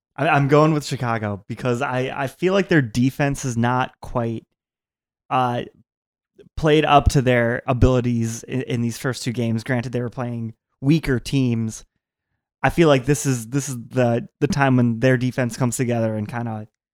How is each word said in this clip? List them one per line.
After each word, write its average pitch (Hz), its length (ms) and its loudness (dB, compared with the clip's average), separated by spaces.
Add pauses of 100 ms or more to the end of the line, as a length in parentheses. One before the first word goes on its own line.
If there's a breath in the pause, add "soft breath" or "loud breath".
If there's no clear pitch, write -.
(160)
I, 139 120 -2
I'm 143 200 2
going 151 240 6
with 147 140 -2
Chicago 110 600 -4
because 120 340 -4
I, 131 340 -4
I 139 120 -6
feel 180 260 -2
like 196 140 2
their 156 160 6
defense 131 600 0
is 123 140 -4
not 123 440 0
quite, 117 440 -6 (840)
uh, 127 320 0 (920)
played 151 300 4
up 143 240 6
to 139 140 2
their 120 420 0
abilities 120 800 0
in, 131 180 -6
in 120 200 -4
these 117 180 -4
first 127 240 -6
two 127 80 -4
games. 113 320 -2
Granted, 123 300 -4
they 123 80 -4
were 120 100 -8
playing 117 420 -8 (260)
weaker 139 400 2
teams. 117 640 -2 (760)
I 135 80 2
feel 165 180 4
like 135 180 4
this 143 200 0
is, 123 220 0
this 135 200 -4
is 135 80 -8 (120)
the, 120 420 0 (100)
the 147 80 2
time 135 300 2
when 120 220 2
their 131 180 4
defense 123 400 -2
comes 120 180 -2
together 117 380 -2
and 107 140 -6
kinda, 113 400 -8 (260)